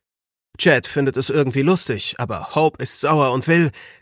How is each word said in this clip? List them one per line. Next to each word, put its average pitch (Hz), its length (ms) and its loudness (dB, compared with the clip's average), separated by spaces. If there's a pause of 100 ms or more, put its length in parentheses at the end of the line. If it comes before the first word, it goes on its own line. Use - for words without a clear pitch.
(580)
Chad 151 300 2
findet 135 280 -2
es 131 140 -2
irgendwie 135 320 0
lustig, 147 560 -2
aber 101 380 -8
Hope 156 260 0
ist - 180 -6
sauer 143 320 2
und 127 140 -2
will, 165 240 4 (320)